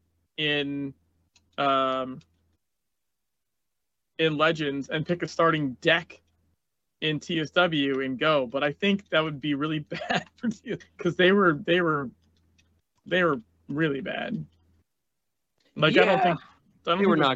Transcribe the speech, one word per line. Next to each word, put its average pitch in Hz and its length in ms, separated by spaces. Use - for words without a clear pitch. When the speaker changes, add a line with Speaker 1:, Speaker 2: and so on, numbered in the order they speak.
Speaker 1:
in, 143 560
um, 131 600
in 160 180
Legends 151 520
and 156 160
pick 175 180
a 151 40
starting 156 540
deck 165 400
in 156 180
T 165 200
S 147 120
W 143 500
and 131 160
go. 147 300
But 135 160
I 147 80
think 196 380
that 160 120
would 156 200
be 147 140
really 156 240
<laughs> 147 100
bad 170 360
for 240 120
T - 60
S - 60
W 214 160
'cause 170 180
they 180 160
were, 196 220
they 175 160
were, 151 280
they 180 180
were 143 180
really 143 340
bad. - 440
Like, 156 220
I 180 80
don't - 20
Speaker 2:
Yeah. 185 160
Speaker 1:
think, 170 160
I - 520
don't 180 80
Speaker 2:
They 196 60
were 180 120
Speaker 1:
think 147 60
those 139 120